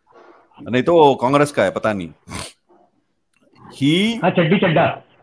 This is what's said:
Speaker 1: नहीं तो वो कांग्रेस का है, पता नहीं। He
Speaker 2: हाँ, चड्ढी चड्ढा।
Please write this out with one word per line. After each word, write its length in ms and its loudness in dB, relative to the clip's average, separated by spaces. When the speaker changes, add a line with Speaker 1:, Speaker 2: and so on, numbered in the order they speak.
Speaker 1:
नहीं 200 -2
तो 120 0
वो 200 6
कांग्रेस 380 0
का 100 0
है, 80 2
पता 220 -4
नहीं। 200 -8
He 400 0
Speaker 2:
हाँ, 80 2
चड्ढी 280 0
चड्ढा। 440 0